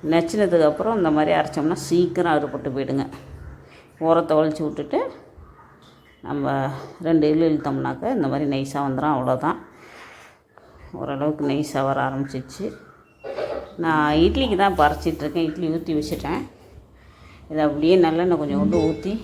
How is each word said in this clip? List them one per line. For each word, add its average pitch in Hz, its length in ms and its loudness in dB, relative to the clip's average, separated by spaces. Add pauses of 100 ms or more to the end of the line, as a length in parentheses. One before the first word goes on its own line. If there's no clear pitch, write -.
நச்சினதுக்கு 165 640 4
அப்புறம் 214 300 0
இந்த 165 120 2
மாதிரி 151 240 4
அரைச்சோம்னா 160 480 0
சீக்கிரம் 170 520 2
அறுபட்டு 143 360 -2
போயிடுங்க. 135 360 -2 (920)
ஓரத்தை 160 340 4
வலிச்சு 156 300 2
விட்டுட்டு - 340 -4 (1200)
நம்ம 143 240 -4 (560)
ரெண்டு 160 260 4
இழு 160 160 4
இழுத்தோம்னாக்க 143 720 -2
இந்த 156 140 0
மாதிரி 139 200 -2
நைஸாக 139 360 -4
வந்துடும். 139 300 0
அவ்வளோதான், 127 440 0 (1300)
ஓரளவுக்கு 147 520 -4
நைஸாக 143 400 -2
வர 135 160 0
ஆரம்பிச்சிச்சு. 135 640 -4 (1120)
நான் 156 420 2
இட்லிக்கு 208 360 4
தான் 196 160 2
இப்போ 160 120 4
அரைச்சிட்ருக்கேன். 151 640 -2
இட்லி 165 200 -6
ஊற்றி 160 260 -4
வச்சுட்டேன். 151 460 -4 (1040)
இதை 156 160 -4
அப்படியே 151 360 4
நல்லெண்ணெய் 170 420 4
கொஞ்சம் 143 220 0
கொண்டு 175 200 2
ஊற்றி 160 300 -2 (120)